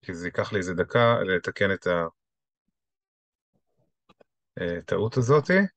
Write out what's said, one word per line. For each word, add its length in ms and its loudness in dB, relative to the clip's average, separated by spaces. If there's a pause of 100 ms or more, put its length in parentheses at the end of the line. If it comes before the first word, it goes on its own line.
כי 120 -10
זה 120 -8
ייקח 260 -4
לי 60 -2
איזה 160 -4
דקה 480 2
לתקן 520 -2
את 120 -8
ה-, 200 0 (2500)
אה, 260 -4
טעות 300 -2
הזאתי. 420 4 (180)